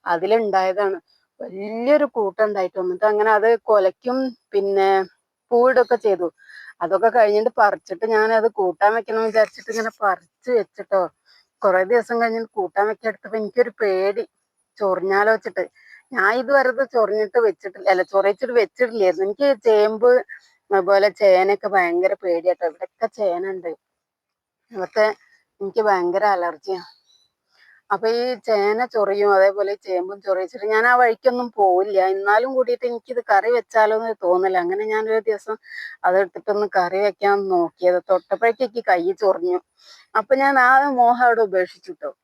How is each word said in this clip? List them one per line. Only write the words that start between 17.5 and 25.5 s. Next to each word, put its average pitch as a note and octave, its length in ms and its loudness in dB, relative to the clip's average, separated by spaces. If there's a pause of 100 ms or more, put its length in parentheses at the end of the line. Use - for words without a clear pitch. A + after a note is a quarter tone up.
അല്ല F4+ 200 0
ചൊറിയിച്ചിട്ട് D4 480 0
വെച്ചിട്ടില്ലായിരുന്നു. G3 680 -2
എനിക്ക് C#4 220 0 (180)
ചേമ്പ് A3 440 4 (600)
അതുപോലെ G3 380 2 (120)
ചേനയൊക്കെ G3 540 2
ഭയങ്കര F3+ 480 0
പേടിയാട്ടോ. F3 480 -2
ഇവിടെയൊക്കെ G3+ 380 -8 (100)
ചേന F3+ 240 -2 (100)
ഉണ്ട്, F3 160 -10 (1000)
അതൊക്കെ G#3+ 360 -2 (540)